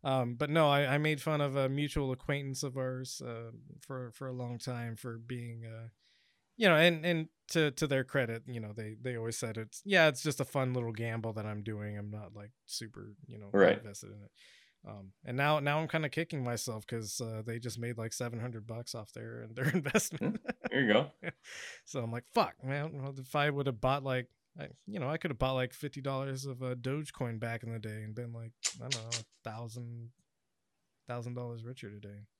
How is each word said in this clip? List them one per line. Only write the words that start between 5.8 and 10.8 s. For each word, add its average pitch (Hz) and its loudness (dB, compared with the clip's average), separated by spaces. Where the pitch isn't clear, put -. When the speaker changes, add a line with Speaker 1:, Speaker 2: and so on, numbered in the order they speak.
Speaker 1:
you 220 8
know, 165 10
and, 165 8
and 160 4
to, 156 6
to 156 0
their 135 4
credit, 117 0
you 120 -6
know, 107 -8
they, 110 -6
they 123 -2
always 113 -2
said 113 -4
it's, 110 -8
"Yeah, 185 8
it's 131 2
just 151 0
a 135 2
fun 131 0
little 117 0